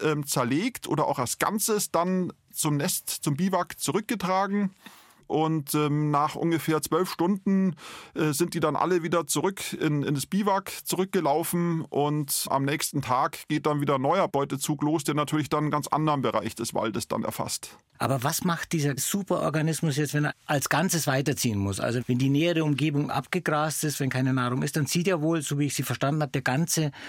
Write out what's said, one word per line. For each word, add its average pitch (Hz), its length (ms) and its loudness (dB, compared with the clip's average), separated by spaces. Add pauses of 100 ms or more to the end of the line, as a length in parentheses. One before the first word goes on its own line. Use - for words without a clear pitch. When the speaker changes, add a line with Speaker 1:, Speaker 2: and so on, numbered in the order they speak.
Speaker 1:
ähm, 151 240 0
zerlegt 143 640 0
oder 151 180 2
auch 139 140 0
als - 180 -2
Ganzes 208 540 0
dann 180 400 0 (200)
zum 147 240 0
Nest, 160 320 -2
zum - 280 -2
Biwak 185 420 0
zurückgetragen. 196 960 0 (540)
Und, 156 460 0
ähm, 151 360 2
nach 147 260 2
ungefähr 160 440 0
zwölf 175 320 0
Stunden, 190 640 2 (380)
äh, 156 180 2
sind 160 220 0
die 170 60 -2
dann 151 160 2
alle 170 260 2
wieder 165 240 0
zurück 185 480 -2
in, 147 280 0
in 151 120 0
das 131 100 -2
Biwak 196 480 0 (120)
zurückgelaufen. 170 960 0
Und 147 680 0
am 135 140 0
nächsten 143 380 -2
Tag 135 440 0
geht 151 200 0
dann 147 160 2
wieder 143 140 2
ein 131 40 0
neuer 160 260 2
Beutezug 139 560 -2
los, 156 220 2
der 151 100 0
natürlich 151 360 0
dann 151 140 2
einen 147 60 0
ganz 143 160 -2
anderen 147 360 2
Bereich 113 320 0
des 113 180 -6
Waldes 104 360 -2
dann 117 160 -2
erfasst. - 520 -6 (220)
Speaker 2:
Aber 131 260 0
was 151 180 -2
macht 175 300 -2
dieser 143 240 0
Superorganismus 160 1040 0
jetzt, 151 160 0
wenn 147 100 0
er 147 100 -4 (120)
als 143 240 0
Ganzes 160 360 2
weiterziehen 131 520 0
muss? 98 200 0
Also 120 280 0
wenn 127 100 2
die 135 140 2
nähere 160 340 2
Umgebung 147 460 0
abgegrast 151 760 -2
ist, 147 160 -2
wenn 135 80 0
keine 131 240 0
Nahrung 127 300 0
ist, 151 140 -2
dann 151 100 0
zieht 175 220 0
ja 180 120 2
wohl, 160 220 2
so 143 160 -4
wie 147 80 2
ich 135 80 -2
Sie - 80 -2
verstanden 139 400 0
habe, 139 100 -4
der 135 100 -2
ganze 147 480 0 (180)